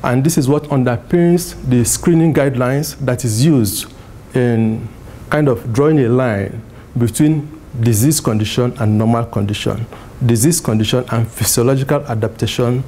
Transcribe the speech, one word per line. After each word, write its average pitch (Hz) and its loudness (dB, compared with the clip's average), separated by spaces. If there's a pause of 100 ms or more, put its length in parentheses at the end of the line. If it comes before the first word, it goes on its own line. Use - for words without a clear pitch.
And 131 2
this 160 2
is 131 2
what 151 2
underpins 170 0 (120)
the 123 4
screening 165 2
guidelines 135 0
that 123 -2
is 113 2
used 127 0 (420)
in 113 0 (400)
kind 151 2
of 120 -2
drawing 147 4
a 117 2
line 113 0 (340)
between 147 0 (320)
disease 120 2
condition 120 0
and 107 2
normal 113 2
condition, 104 -4 (380)
disease 123 2
condition 113 0
and 117 0
physiological 131 0
adaptation 120 -2